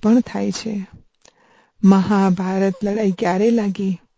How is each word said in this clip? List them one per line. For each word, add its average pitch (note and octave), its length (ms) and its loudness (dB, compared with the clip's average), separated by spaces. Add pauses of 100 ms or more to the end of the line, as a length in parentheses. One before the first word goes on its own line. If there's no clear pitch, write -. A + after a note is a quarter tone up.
પણ A3+ 160 4
થાય G3+ 320 -4
છે. G3+ 360 -8 (960)
મહાભારત F#3+ 920 2 (100)
લડાઈ G#3 280 -2
ક્યારે F#3 400 0
લાગી? G3+ 480 -2 (180)